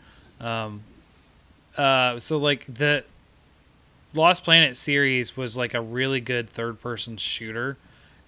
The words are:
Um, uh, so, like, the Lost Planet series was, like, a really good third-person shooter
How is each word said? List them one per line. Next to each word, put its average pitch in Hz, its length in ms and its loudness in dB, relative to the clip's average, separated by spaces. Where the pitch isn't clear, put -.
Um, 110 440 -6
uh, 127 440 2
so, 156 160 -2
like, 143 360 0
the 143 320 0
Lost 165 300 4
Planet 160 320 6
series 135 600 0
was, 120 200 -6
like, 123 180 -4
a 120 60 0
really 127 400 -2
good 120 300 -4
third-person 117 680 -8
shooter 117 600 -6